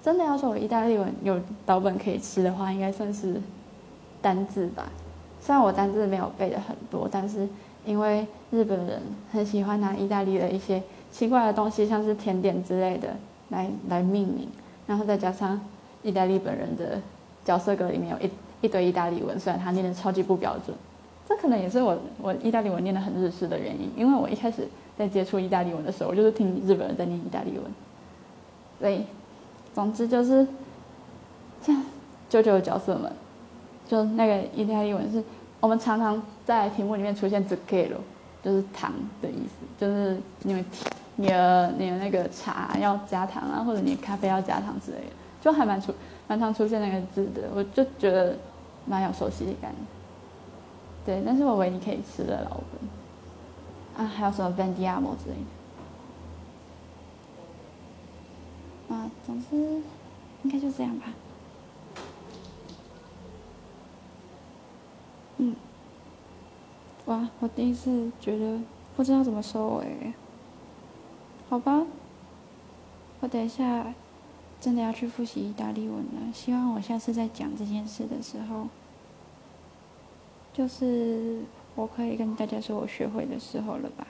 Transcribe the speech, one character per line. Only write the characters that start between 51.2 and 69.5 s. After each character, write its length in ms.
但 100
是 80
我 120
唯 160
一 80
可 120
以 120
吃 200
的 200
老 180
本。 1300
啊， 20
还 160
有 80
什 80
么 160
Vendiamo 600
之 140
类 40
的。 80
啊， 140
总 160
之， 400
应 80
该 80
就 120
这 120
样 160
吧。 60
嗯。 180
哇， 220
我 80
第 200
一 60
次 460
觉 180
得 220
不 80
知 80
道 120
怎 100
么 80
收 360